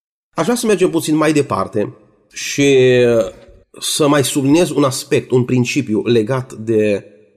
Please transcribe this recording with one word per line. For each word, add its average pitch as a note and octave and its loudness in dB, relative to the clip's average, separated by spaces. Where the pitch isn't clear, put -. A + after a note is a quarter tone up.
Aș E3 -2
vrea A#3 0
să A#3+ -4
mergem F#3 2
puțin D#3 -2
mai D#3 2
departe G#2+ -2
și B2+ 2
să - -2
mai C#3+ 2
subliniez C#3+ 2
un D3 0
aspect, C3 -4
un B2 2
principiu B2 -2
legat A#2+ -2
de G#2+ -2